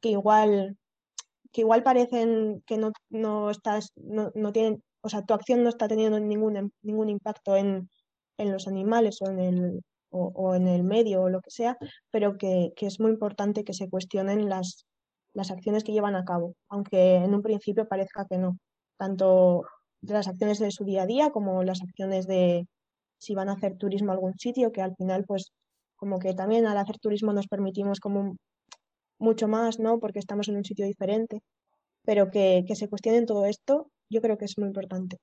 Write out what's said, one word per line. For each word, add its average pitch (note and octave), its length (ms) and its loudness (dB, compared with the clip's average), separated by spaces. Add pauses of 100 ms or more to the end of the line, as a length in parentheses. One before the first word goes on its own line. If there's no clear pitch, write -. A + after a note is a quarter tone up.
que A3+ 100 0
igual, G3+ 680 4 (720)
que A#3 100 0
igual A3+ 220 6
parecen A#3 800 2
que A3 120 -4
no, A3 140 -2 (180)
no G#3+ 400 -2
estás, G#3 460 -4
no, G#3+ 380 -6
no G#3+ 180 -2
tienen, A3 300 0 (200)
o A3 60 -6
sea, G#3 160 -4
tu A3 100 2
acción A#3+ 300 2
no A#3+ 60 6
está A#3 180 -2
teniendo G#3+ 320 2
ningún G#3+ 360 0
em-, G3+ 140 -4 (120)
ningún G#3+ 280 -2
impacto G#3 460 -2
en, G3 340 0 (480)
en G#3 140 -2
los F#3+ 160 -6
animales G#3 540 0
o F#3+ 80 -4
en F#3 100 -4
el, F3+ 420 0 (280)
o, F3+ 240 -4
o F#3 200 0
en F#3 140 2
el F3+ 160 2
medio G3+ 380 2
o F#3 80 2
lo F#3 120 -2
que - 80 -20
sea, A#3 260 -4 (340)
pero G#3 280 0
que, F#3 380 0
que G#3 100 -6
es G3 140 -8
muy A3 120 4
importante G#3 520 -4
que G3 100 -10
se F#3 160 -10
cuestionen G3 580 -2
las, F#3 380 -6 (480)
las F#3+ 160 -8
acciones G#3 340 -2
que G#3+ 80 -6
llevan G#3 240 0
a F3+ 80 -2
cabo, F3 300 -4 (140)
aunque F#3+ 480 4
en F#3 180 4
un G#3 80 0
principio G#3+ 460 -2
parezca G3 400 -4
que F#3 100 -4
no, F#3 200 -2 (400)
tanto F#3 680 4 (360)
de G#3 140 -8
las G3+ 140 0
acciones G3+ 300 0
de G#3 120 0
su G3 140 -8
día F#3+ 180 -2
a F#3 40 -2
día C#4 240 2
como G3 340 -2
las F#3 180 -4
acciones F#3+ 440 -6
de F3+ 400 2 (520)
si - 160 -8
van F#3+ 140 -4
a G3 60 -4
hacer F#3+ 240 -4
turismo G3+ 340 -2
a - 20 0
algún F#3 240 -4
sitio, A#3+ 340 -2
que G3 100 -6
al F#3 140 -6
final, F#3 300 -2
pues, F#3+ 260 -6 (440)
como G3 220 -6
que F#3 160 -4
también G#3+ 320 0
al G#3 120 0
hacer G3+ 200 -4
turismo G#3+ 340 -2
nos G3+ 160 -2
permitimos G3 520 -4
como G3 360 -4 (840)
mucho A3 300 2
más, A3+ 300 0
¿no? A3+ 220 0
Porque G#3 180 -6
estamos G3+ 300 -6
en G3+ 80 -4
un G3+ 80 -4
sitio G3+ 220 -6
diferente, G#3+ 560 -4 (640)
pero G3+ 260 4
que, F#3+ 360 4
que G#3 100 -6
se G#3 120 -6
cuestionen A3+ 380 2
todo G#3 200 0
esto, C#4 440 -2 (200)
yo A3 120 0
creo A3 160 0
que G#3 80 -8
es - 120 -8
muy G#3 100 -2
importante. F#3 540 -8